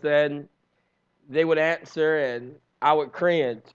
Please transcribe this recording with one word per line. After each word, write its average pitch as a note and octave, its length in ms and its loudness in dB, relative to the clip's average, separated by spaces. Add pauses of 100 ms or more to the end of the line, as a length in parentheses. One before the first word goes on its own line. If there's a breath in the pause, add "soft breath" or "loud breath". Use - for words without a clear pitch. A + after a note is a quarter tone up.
And D3 460 0 (800)
they D#3 160 2
would D#3+ 120 2
answer, D#3 600 0
and B2+ 380 -6 (260)
I C#3+ 100 4
would D3+ 220 0
cringe. D3 500 -2 (120)